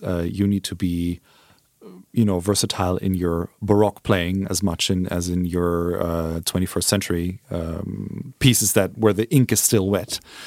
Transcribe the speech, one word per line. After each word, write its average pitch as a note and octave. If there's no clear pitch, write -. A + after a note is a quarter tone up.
uh, F2+
you F2+
need G2+
to -
be, F2
you A#2
know, F#2+
versatile F#2
in F#2+
your E2+
Baroque G#2
playing F#2+
as F#2
much F2
in, F#2
as F2
in F2+
your, F2
uh, E2
twenty-first F#2
century, F2+
um, F#2+
pieces A2+
that A2+
where A2
the G#2+
ink C3
is G#2+
still G2
wet. G2